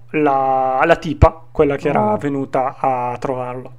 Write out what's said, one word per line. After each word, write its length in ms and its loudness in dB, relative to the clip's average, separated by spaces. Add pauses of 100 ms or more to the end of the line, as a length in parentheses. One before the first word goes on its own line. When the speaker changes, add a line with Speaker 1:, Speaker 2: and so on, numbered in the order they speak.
(100)
Speaker 1:
la, 720 2
la 120 4
tipa, 540 0
quella 260 2
che 120 -2
era 240 2
Speaker 2:
Oh. 40 0
Speaker 1:
venuta 640 -2
a 400 -2
trovarlo 600 -8